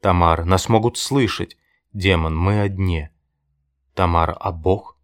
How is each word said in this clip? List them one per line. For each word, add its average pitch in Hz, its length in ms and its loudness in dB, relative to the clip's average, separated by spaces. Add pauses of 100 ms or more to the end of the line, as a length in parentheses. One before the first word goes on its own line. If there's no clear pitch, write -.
Тамара. 85 440 2
Нас 92 240 0
могут 113 300 0
слышать. - 580 -4 (360)
Демон. 85 440 2
Мы 98 240 2
одни. 92 480 -2 (840)
Тамара. 85 380 0
А - 200 -8
Бог? 90 520 -4